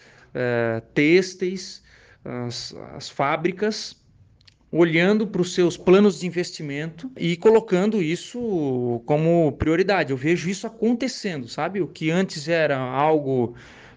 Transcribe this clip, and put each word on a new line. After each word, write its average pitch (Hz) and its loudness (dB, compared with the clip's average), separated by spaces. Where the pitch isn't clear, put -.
é, 117 0
têxteis, 180 0
as, 123 -10
as - -14
fábricas, 170 -4
olhando 175 2
pros 175 -2
seus 175 2
planos 185 6
de 175 -4
investimento 160 -8
e 170 -2
colocando 220 4
isso 151 -2
como 156 4
prioridade. 175 0
Eu 135 -2
vejo 160 0
isso 202 -6
acontecendo, 214 -4
sabe? 180 -4
O 151 -2
que 156 -4
antes 170 -2
era 156 2
algo, 131 0